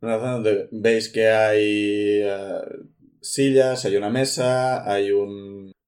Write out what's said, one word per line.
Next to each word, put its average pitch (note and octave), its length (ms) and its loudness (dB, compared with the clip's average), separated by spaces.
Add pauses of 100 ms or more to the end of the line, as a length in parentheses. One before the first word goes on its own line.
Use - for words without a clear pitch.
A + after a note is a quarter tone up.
una A2+ 180 -4
zona B2+ 140 -4
donde G#2+ 400 -2
veis A2 360 0
que A2 220 2
hay, G#2 920 2
eh, G2 380 -6 (600)
sillas, C3 640 2
hay G2 120 2
una G#2 140 -2
mesa, B2+ 800 0
hay G2+ 220 0
un, G2+ 600 -4 (160)